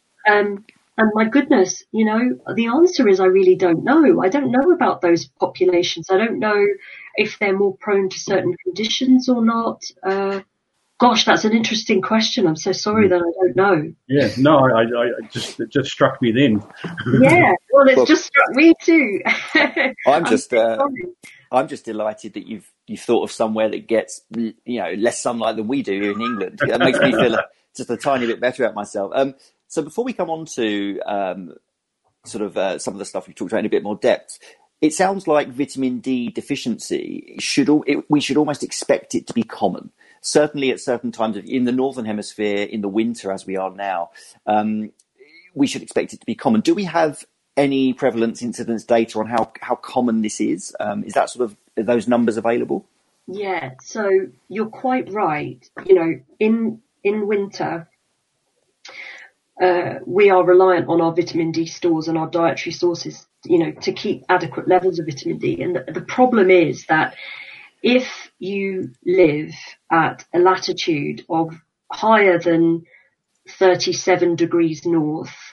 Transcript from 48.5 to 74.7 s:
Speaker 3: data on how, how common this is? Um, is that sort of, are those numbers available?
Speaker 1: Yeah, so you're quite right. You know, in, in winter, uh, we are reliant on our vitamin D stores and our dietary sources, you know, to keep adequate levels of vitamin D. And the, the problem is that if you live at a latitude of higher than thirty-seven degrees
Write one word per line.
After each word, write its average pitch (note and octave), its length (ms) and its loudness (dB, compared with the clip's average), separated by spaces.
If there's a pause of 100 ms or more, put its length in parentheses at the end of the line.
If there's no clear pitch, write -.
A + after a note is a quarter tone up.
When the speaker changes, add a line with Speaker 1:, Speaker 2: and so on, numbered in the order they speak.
Speaker 3:
data A#2 360 0
on G#2+ 80 -4
how, A#2 340 -4
how B2 140 -4
common A#2 460 -2
this G#2+ 200 -4
is? C#3+ 400 -4
Um, G#2 240 -6
is G#2 80 -14
that - 160 0
sort A#2+ 200 -6
of, G#2 80 -20 (200)
are A2+ 60 -4
those A#2 260 0
numbers A#2+ 260 2
available? A#2 500 -4 (420)
Speaker 1:
Yeah, F#3 440 -8 (100)
so G#3+ 280 -6 (400)
you're A3 180 -4
quite B3+ 440 -4
right. D3+ 460 -4 (280)
You F#3+ 100 6
know, E3 240 0 (200)
in, A3+ 420 0 (220)
in G#3 240 -2
winter, G3 640 -4 (1700)
uh, F4+ 340 0 (100)
we G3+ 260 4
are F#3 120 6
reliant F3+ 440 6
on E3+ 140 2
our E3 120 0
vitamin E3 380 -2
D D#3+ 160 -2
stores D#3+ 400 -2
and D#3+ 100 -2
our D#3+ 120 -4
dietary E3+ 420 -2
sources, E3+ 560 -4 (160)
you E3+ 160 2
know, D#3 120 -2 (100)
to F#3+ 100 -2
keep - 360 -6
adequate F3 400 -2
levels F3+ 300 2
of E3 80 -6
vitamin D#3 320 -6
D. - 240 -4
And F3+ 140 -4
the, - 160 -8
the F3 100 -8
problem A#3 480 2
is E3+ 380 4
that D#3 280 0 (680)
if - 560 0
you F#3+ 540 -6 (120)
live E3 480 2 (380)
at D3+ 420 0
a E3+ 60 2
latitude F3 920 0
of - 240 -2 (380)
higher G3+ 480 4
than E3 460 2 (640)
thirty-seven F3 880 2
degrees E3 500 0